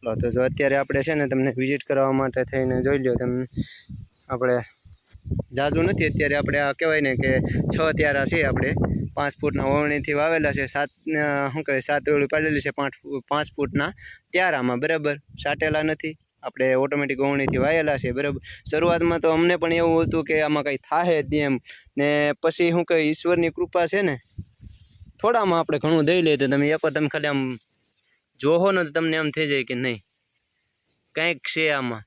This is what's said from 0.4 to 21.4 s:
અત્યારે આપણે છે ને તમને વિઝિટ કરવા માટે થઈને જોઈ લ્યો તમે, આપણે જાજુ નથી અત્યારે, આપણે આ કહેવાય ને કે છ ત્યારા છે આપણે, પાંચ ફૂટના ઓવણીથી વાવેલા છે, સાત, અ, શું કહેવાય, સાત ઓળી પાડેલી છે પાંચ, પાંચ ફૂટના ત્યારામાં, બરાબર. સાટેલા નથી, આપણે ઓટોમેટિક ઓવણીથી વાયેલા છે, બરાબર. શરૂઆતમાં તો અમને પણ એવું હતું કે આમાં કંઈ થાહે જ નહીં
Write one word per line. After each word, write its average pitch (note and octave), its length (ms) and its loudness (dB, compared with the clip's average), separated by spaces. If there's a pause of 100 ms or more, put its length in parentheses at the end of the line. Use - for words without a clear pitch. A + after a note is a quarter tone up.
અત્યારે C3+ 340 2
આપણે C#3 260 0
છે D#3+ 120 -2
ને D3 140 0
તમને C3 280 0
વિઝિટ C3 280 -2
કરવા C3+ 280 2
માટે C3 320 0
થઈને B2+ 380 -2
જોઈ C#3 160 2
લ્યો B2+ 160 0
તમે, B2 320 -2 (800)
આપણે B2 320 0 (960)
જાજુ D3 260 0
નથી F3 240 2
અત્યારે, D3 300 2
આપણે C#3+ 220 0
આ C#3+ 140 0
કહેવાય D#3 280 0
ને C3+ 140 0
કે C3 260 2 (360)
છ D#3+ 200 2
ત્યારા C#3+ 280 2
છે E3 180 0
આપણે, C3+ 320 0 (400)
પાંચ C#3+ 260 -2
ફૂટના C#3+ 240 -2
ઓવણીથી D3 480 0
વાવેલા D3+ 400 2
છે, C#3 140 -2
સાત, C#3+ 220 -2
અ, D3 640 -2
શું D3+ 100 -6
કહેવાય, C3+ 180 0
સાત C#3+ 280 -2
ઓળી C#3+ 180 2
પાડેલી D#3 340 0
છે C#3 100 -4
પાંચ, C#3 220 -4 (360)
પાંચ D3 180 0 (100)
ફૂટના C#3+ 360 -2 (400)
ત્યારામાં, C#3 460 0
બરાબર. D3 400 -2
સાટેલા D3+ 640 -4
નથી, D#3 360 -4 (240)
આપણે C3 320 0
ઓટોમેટિક C#3 460 0
ઓવણીથી C#3 360 0
વાયેલા D3+ 400 0
છે, C3 140 -4
બરાબર. C3+ 300 -4 (300)
શરૂઆતમાં E3+ 500 2
તો E3 100 2
અમને E3+ 260 4
પણ E3 160 0
એવું E3 320 2
હતું D#3+ 200 -2
કે D#3 180 0
આમાં D3+ 200 0
કંઈ C#3 140 -2
થાહે D#3+ 460 0
જ C#3 40 -4
નહીં D3 180 0